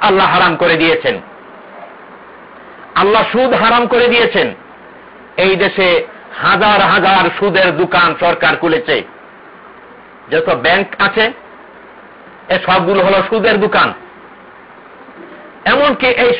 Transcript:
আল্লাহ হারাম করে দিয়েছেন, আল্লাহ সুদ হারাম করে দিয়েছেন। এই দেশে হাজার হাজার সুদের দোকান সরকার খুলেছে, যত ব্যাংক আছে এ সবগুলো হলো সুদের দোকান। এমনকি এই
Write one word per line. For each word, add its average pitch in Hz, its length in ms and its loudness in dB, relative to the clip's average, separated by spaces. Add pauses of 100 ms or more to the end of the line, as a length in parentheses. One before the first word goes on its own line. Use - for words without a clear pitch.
আল্লাহ 190 260 2
হারাম 175 280 0
করে 165 200 0
দিয়েছেন, 160 440 0 (1800)
আল্লাহ 208 360 2
সুদ 247 220 0
হারাম 226 340 2
করে 240 200 2
দিয়েছেন। 190 480 0 (840)
এই 190 180 2
দেশে 180 520 0 (340)
হাজার 196 400 2
হাজার 190 480 2 (100)
সুদের 185 380 0
দোকান 175 420 0
সরকার 170 360 0
খুলেছে, 160 480 -2 (1300)
যত 160 180 0
ব্যাংক 175 380 0 (120)
আছে 220 320 0 (1200)
এ 180 160 0
সবগুলো 185 380 2
হলো 190 260 2
সুদের 214 300 0
দোকান। 208 340 0 (1700)
এমনকি 262 420 2
এই 240 320 2